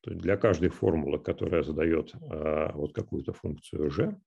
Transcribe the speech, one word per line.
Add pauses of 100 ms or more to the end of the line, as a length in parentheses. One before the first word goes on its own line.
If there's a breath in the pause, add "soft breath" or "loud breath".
То
есть
для
каждой
формулы,
которая
задает,
э,
вот
какую-то
функцию
g (120)